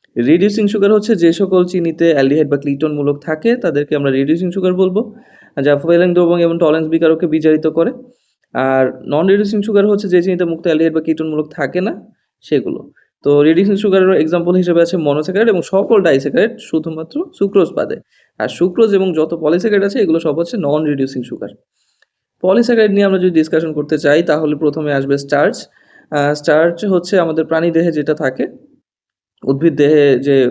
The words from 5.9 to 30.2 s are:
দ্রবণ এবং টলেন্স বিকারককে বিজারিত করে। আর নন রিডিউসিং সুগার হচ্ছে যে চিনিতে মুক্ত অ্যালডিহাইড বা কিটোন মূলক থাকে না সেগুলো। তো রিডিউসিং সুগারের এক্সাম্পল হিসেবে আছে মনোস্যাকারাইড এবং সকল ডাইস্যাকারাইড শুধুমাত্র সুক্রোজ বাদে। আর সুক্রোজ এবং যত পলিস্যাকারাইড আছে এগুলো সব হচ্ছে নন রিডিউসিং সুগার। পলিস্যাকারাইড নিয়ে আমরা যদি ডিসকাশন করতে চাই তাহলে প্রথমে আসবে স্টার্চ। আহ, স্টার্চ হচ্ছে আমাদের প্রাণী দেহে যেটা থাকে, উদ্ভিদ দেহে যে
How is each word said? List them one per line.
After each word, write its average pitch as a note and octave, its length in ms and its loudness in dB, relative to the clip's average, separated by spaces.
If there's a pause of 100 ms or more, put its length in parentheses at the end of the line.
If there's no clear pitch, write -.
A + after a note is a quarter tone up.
দ্রবণ F3 260 2
এবং E3+ 180 2
টলেন্স D#3+ 300 2
বিকারককে E3 400 0
বিজারিত D#3 400 2
করে। E3 240 -2 (640)
আর C3 540 0
নন D#3+ 200 0
রিডিউসিং G3+ 340 2
সুগার G3+ 260 2
হচ্ছে G3+ 200 0
যে F3 160 2
চিনিতে F3+ 220 -2
মুক্ত E3 200 -6
অ্যালডিহাইড D#3+ 280 2
বা D#3+ 80 -2
কিটোন D#3+ 280 -4
মূলক D3+ 240 -6
থাকে D3+ 280 -4
না G#3 260 -6 (340)
সেগুলো। - 480 -4 (340)
তো C#3+ 200 4
রিডিউসিং F#3 320 2
সুগারের F#3+ 360 2
এক্সাম্পল E3+ 440 0
হিসেবে F3 260 2
আছে E3+ 160 0
মনোস্যাকারাইড D#3+ 520 0
এবং F#3 120 0
সকল G3 400 0
ডাইস্যাকারাইড D#3 580 0
শুধুমাত্র D#3+ 640 -8 (140)
সুক্রোজ G3+ 340 0
বাদে। - 220 -4 (420)
আর A2 100 -4
সুক্রোজ G3 480 0
এবং F#3 180 0
যত D#3 200 -2
পলিস্যাকারাইড F3+ 520 0
আছে G3+ 140 -4
এগুলো E3 200 0
সব D#3 200 -4
হচ্ছে E3+ 180 -4
নন D3+ 280 -2
রিডিউসিং C3+ 380 -4
সুগার। - 260 -12 (920)
পলিস্যাকারাইড A3 500 2
নিয়ে G3+ 140 2
আমরা F#3+ 120 2
যদি F3+ 140 2
ডিসকাশন D#3 420 0
করতে D3 240 -4
চাই D#3 260 2
তাহলে D3+ 320 -2
প্রথমে D3 380 -2
আসবে C#3 240 -2
স্টার্চ। C#3+ 500 -2 (440)
আহ, D3 220 0
স্টার্চ D#3+ 520 0
হচ্ছে F#3+ 340 0
আমাদের D#3+ 260 -2
প্রাণী E3 260 -2
দেহে E3 200 0
যেটা D3+ 220 -2
থাকে, D3+ 340 -4 (960)
উদ্ভিদ C#3 320 0
দেহে C#3+ 440 4
যে C3+ 320 2